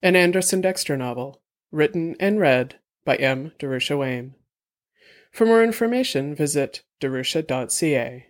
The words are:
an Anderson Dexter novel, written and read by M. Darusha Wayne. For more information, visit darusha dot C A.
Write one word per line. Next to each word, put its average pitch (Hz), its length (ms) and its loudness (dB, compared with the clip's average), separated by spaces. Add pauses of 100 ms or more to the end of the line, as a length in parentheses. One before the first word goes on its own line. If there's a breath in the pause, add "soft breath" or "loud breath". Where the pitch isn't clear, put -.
an 180 140 4
Anderson 180 460 4
Dexter 185 360 -2
novel, 127 460 -8 (300)
written 160 480 0
and 202 180 2
read 131 380 2 (280)
by 135 120 0
M. 135 420 -2
Darusha 135 400 -4
Wayne. 131 380 -6 (960 soft breath)
For - 120 2
more 226 200 6
information, 226 720 -2
visit 143 480 -2 (160)
darusha 135 440 -4
dot 127 280 -4
C 151 240 0
A. 123 340 -6